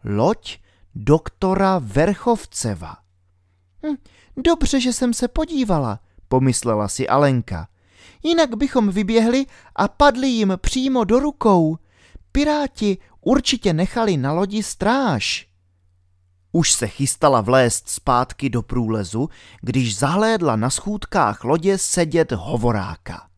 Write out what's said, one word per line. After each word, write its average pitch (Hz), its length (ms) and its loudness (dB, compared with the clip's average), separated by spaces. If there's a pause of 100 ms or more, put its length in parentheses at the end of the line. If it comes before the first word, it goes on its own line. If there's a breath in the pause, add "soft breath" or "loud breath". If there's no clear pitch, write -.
Loď 113 560 -2 (360)
doktora 185 840 0
Verchovceva. 127 1160 -2 (880)
Hm, 302 100 -4 (420 soft breath)
dobře, 330 420 2
že 247 140 0
jsem 240 200 -2
se 247 140 -4
podívala, 233 720 -2 (280)
pomyslela 123 600 2
si 117 200 -4
Alenka. 127 600 0 (560 soft breath)
Jinak 311 320 2
bychom 226 340 0
vyběhli 226 560 2 (300 soft breath)
a - 120 0
padli 269 400 2
jim 220 340 2
přímo 262 420 0
do 214 160 2
rukou. 190 580 2 (540 soft breath)
Piráti 285 680 0 (240 soft breath)
určitě 247 520 0
nechali 190 440 0
na 139 160 -2
lodi 196 300 -2
stráž. 202 840 -2 (1040)
Už 165 200 0
se - 160 -2
chystala 135 540 0
vlézt 120 480 2
zpátky 131 600 -2
do 117 120 -2
průlezu, 110 680 -4 (320 loud breath)
když 113 360 -2
zahlédla 175 580 0
na 110 140 0
schůdkách 175 720 -2
lodě 165 340 0
sedět 165 540 0
Hovoráka. 104 960 -4 (100)